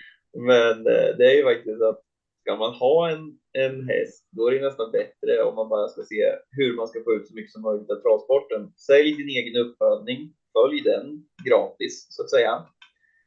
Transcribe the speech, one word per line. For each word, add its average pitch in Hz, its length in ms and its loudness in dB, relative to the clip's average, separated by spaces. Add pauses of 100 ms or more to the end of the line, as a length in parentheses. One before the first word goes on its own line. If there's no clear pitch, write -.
(340)
<laughs> 120 120 -10
Men, 117 320 4 (100)
eh, - 300 2
det 123 140 6
är 139 60 6
ju 143 60 4
faktiskt 113 380 -2
att 110 200 0 (400)
ska 104 140 -4
man 113 180 -4
ha 160 360 2
en, 156 300 -10 (140)
en 131 360 -2
häst, - 420 -4
då 113 160 -2
är 127 40 4
det 135 100 0
nästan 135 300 -4
bättre 110 520 -2
om 104 120 -2
man 110 140 -4
bara 104 180 -2
ska - 140 -14
se - 340 -2 (140)
hur 127 260 -2
man 113 120 -6
ska 113 160 -12
få 113 100 0
ut 101 140 -4
så - 80 -20
mycket 107 160 -16
som 110 100 -18
möjligt 104 280 -4
av 104 60 -4
travsporten. 110 840 0
Sälj 147 360 2
din 143 160 -10
egen 120 360 -4
uppfödning, 110 680 -4 (200)
följ 135 280 2
den 107 440 -4 (200)
gratis, - 640 -2
så - 140 -12
att - 60 -10
säga. 117 360 0 (600)